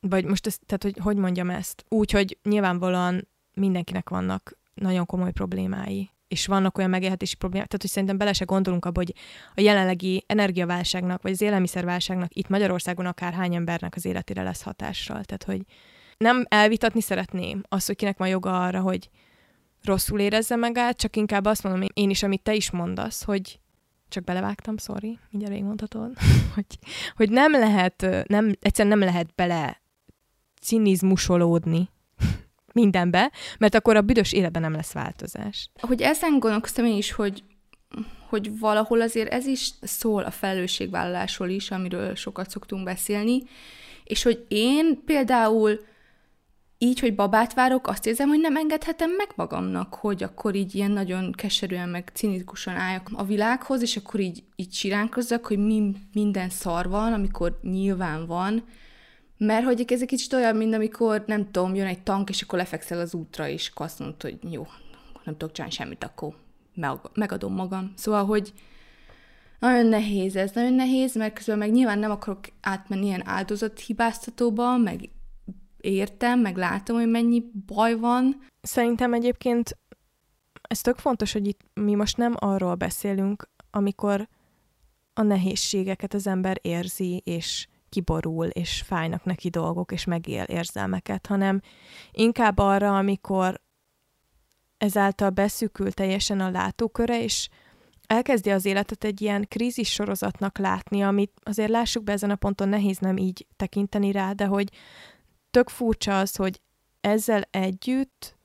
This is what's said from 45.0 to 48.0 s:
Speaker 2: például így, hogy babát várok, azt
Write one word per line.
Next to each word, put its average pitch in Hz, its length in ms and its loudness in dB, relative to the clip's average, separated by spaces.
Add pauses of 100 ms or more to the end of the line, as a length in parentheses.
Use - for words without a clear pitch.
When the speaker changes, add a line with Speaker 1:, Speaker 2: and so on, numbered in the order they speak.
Speaker 2:
például 226 760 4 (1000)
így, 247 200 2
hogy 233 140 2
babát 208 400 2
várok, 254 340 2
azt - 180 -4